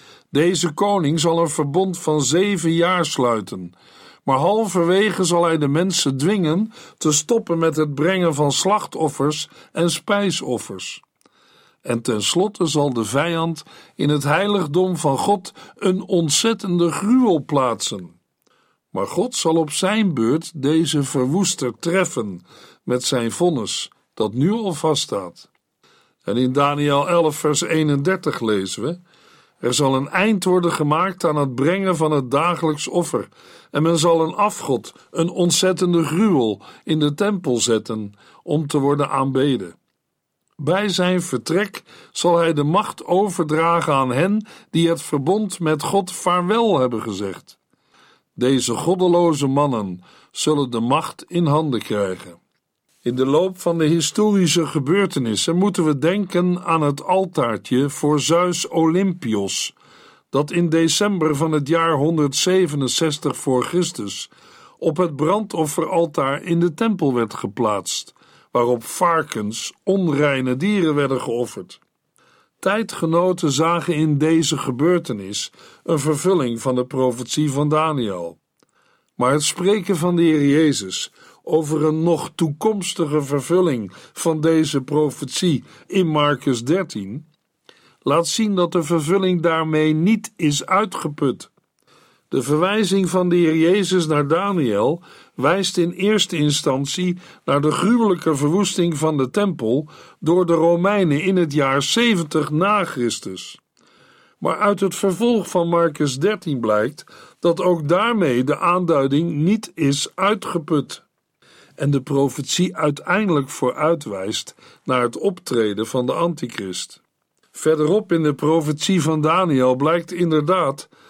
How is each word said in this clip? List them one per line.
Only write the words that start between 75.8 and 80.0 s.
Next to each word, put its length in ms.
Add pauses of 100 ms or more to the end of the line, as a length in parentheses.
een 160
vervulling 640
van 140
de 100
profetie 680
van 180
Daniel. 720 (760)
Maar 160
het 120
spreken 540
van 180